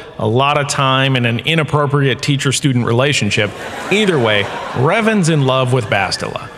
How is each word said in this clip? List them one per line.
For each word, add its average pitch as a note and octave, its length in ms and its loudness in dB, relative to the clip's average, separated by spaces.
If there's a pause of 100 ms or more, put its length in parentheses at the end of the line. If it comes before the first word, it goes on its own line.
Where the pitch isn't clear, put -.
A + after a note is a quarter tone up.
(160)
a G#2+ 100 -4
lot C#3 320 2
of C#3 100 -2
time C3+ 480 2
and A#2+ 100 0
an A#2 140 0
inappropriate C#3+ 840 0
teacher-student C3+ 640 0
relationship. D3 640 0 (420)
Either F#3+ 260 2
way, G#2+ 260 2 (300)
Revan's G3+ 540 2
in D3+ 160 2
love C3 300 0
with A#2 120 0
Bastila, G2 720 -4